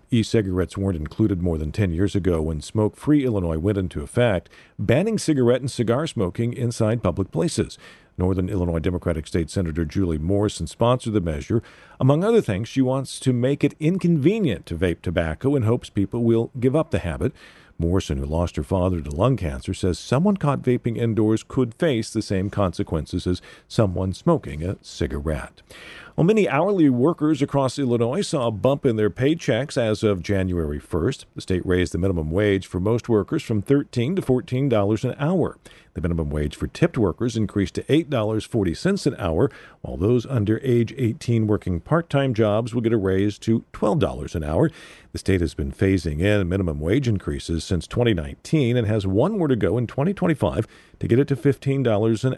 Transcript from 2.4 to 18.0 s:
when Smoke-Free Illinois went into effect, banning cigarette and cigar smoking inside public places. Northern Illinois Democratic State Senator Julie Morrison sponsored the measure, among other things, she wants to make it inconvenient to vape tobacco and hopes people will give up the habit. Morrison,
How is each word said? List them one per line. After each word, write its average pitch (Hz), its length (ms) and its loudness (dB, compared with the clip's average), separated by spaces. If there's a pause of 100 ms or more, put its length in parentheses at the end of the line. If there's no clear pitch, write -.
when 80 200 -2
Smoke-Free 127 640 0
Illinois 90 320 0
went 98 200 0
into 90 240 -4
effect, 98 480 0 (300)
banning 175 380 2
cigarette 127 420 2
and 127 100 -6
cigar 123 380 -2
smoking 117 460 -2
inside 117 500 -2
public 90 260 -2
places. 147 480 -2 (400)
Northern 92 300 0
Illinois 87 320 -2
Democratic 85 480 -2
State 82 220 -2
Senator 85 340 -2
Julie 82 340 -2
Morrison 95 480 -2
sponsored 117 460 0
the 104 80 2
measure, 82 420 -2 (380)
among 143 240 4
other 220 180 4
things, 117 280 -2
she 135 120 0
wants 131 380 -2
to 131 140 2
make 127 320 0
it 139 160 0
inconvenient 170 880 2
to 85 100 -6
vape 85 240 0
tobacco 85 560 0
and 120 80 0
hopes 113 240 0
people 110 340 -2
will 117 340 2
give 127 180 2
up 156 160 0
the 101 80 0
habit. 82 340 -2 (460)
Morrison, 85 380 0